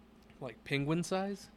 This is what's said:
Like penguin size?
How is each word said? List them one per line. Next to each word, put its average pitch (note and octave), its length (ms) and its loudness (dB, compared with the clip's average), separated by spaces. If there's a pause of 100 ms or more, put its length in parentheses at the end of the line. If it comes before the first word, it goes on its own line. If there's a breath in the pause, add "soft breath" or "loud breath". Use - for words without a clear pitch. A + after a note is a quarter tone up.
(400)
Like B2 240 -10
penguin D3 400 2
size? G3 520 -2